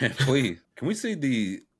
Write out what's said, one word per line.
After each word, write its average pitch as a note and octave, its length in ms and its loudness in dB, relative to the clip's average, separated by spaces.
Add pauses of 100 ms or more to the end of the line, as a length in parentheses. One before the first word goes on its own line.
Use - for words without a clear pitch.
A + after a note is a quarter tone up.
(200)
Please. C3 400 2 (160)
Can C#3+ 120 -4
we G#3 80 0
see A3 180 -4
the, A#2 480 0 (180)